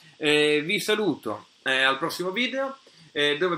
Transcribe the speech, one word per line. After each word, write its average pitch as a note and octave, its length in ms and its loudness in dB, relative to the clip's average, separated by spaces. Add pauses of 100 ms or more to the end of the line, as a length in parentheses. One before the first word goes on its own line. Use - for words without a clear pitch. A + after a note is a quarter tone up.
(180)
Eh, D3+ 460 4
vi F#3+ 160 -2
saluto, D#3+ 680 -2 (160)
eh, C3 180 0
al C3+ 160 2
prossimo E3 320 -4
video, B3+ 480 -4 (360)
eh, D3 260 0
dove F3 180 0